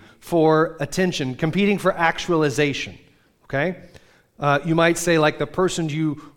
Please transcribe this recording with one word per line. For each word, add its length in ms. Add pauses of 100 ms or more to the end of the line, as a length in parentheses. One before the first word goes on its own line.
(200)
for 600
attention, 560
competing 420
for 160
actualization, 1040 (460)
okay? 320 (640)
Uh, 260
you 80
might 240
say, 220
like, 180
the 80
person 420
you 500